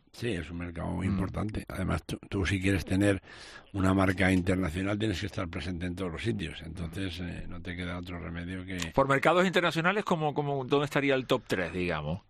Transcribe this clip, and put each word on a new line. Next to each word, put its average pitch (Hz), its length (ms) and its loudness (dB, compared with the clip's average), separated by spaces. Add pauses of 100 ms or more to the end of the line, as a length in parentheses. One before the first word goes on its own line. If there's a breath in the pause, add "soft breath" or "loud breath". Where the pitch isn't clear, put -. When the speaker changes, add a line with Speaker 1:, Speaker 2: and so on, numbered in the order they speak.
(120)
Speaker 1:
Sí, - 160 -6
es 85 240 -2
un 85 60 -6
mercado 85 340 -6
muy 90 160 0
Speaker 2:
Mm. - 20 4
Speaker 1:
importante. 98 580 -2
Además, 85 380 0
tú, - 100 -6 (120)
tú 95 180 0
si 98 140 2
quieres 95 240 4
tener 101 360 4 (520 loud breath)
una 95 200 4
marca 95 380 4
internacional 92 680 2
tienes 104 220 0
que 101 80 -4
estar 95 220 -6
presente 90 380 -6
en 90 100 -4
todos 90 160 -4
los 76 100 -8
sitios. 101 420 -4
Entonces, 85 540 -6
eh, 82 300 -6
no 87 120 -8
te 90 140 -10
queda 87 240 -6
otro 90 220 -10
remedio 87 440 -8
que 90 300 -6
Speaker 2:
Por 135 140 4
mercados 160 360 4
internacionales, 175 600 2
¿cómo, 156 300 0
cómo, 143 300 -2
dónde 143 200 4
estaría 139 320 2
el 131 100 -2
top 127 220 2
tres, 90 240 0
digamos? 85 580 -2